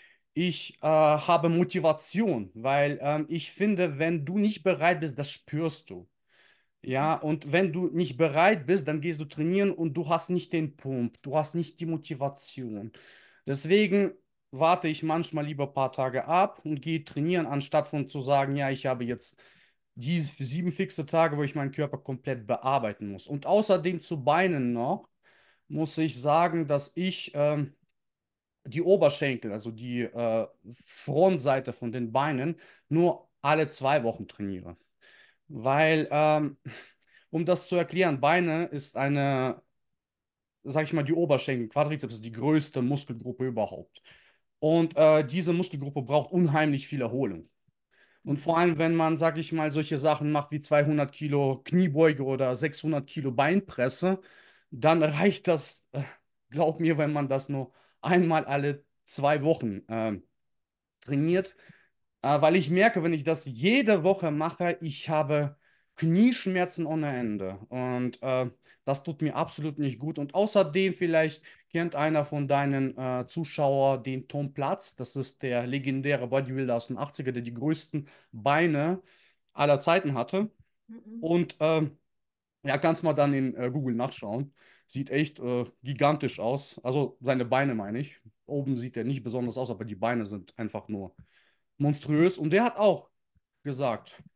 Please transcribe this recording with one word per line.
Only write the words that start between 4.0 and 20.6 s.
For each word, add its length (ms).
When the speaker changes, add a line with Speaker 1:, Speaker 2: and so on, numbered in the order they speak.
Speaker 1:
du 120
nicht 260
bereit 380
bist, 180
das 100
spürst 600
du. 180
Ja, 340
und 360
wenn 220
du 140
nicht 280
bereit 500
bist, 220
dann 140
gehst 180
du 60
trainieren 460
und 240
du 120
hast 220
nicht 240
den 240
Pump, 440
du 140
hast 180
nicht 280
die 40
Motivation. 1080
Deswegen 680
warte 360
ich 160
manchmal 420
lieber 220
ein 60
paar 180
Tage 340
ab 380
und 180
gehe 220
trainieren, 440
anstatt 400
von 200
zu 140
sagen, 340
ja, 140
ich 160
habe 180
jetzt 340
die 260
sieben 500